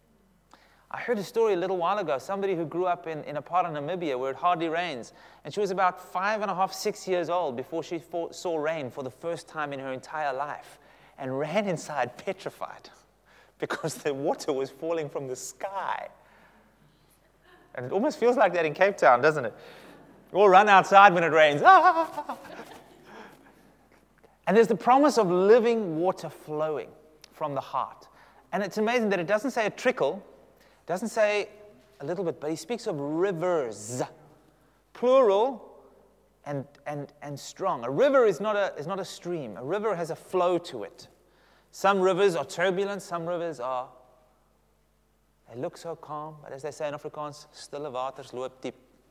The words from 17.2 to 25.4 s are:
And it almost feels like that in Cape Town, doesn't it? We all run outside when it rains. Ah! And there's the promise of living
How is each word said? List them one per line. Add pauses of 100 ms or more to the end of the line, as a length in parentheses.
And
it
almost
feels
like
that
in
Cape
Town,
doesn't
it? (800)
We
all
run
outside
when
it
rains.
Ah! (2000)
And
there's
the
promise
of
living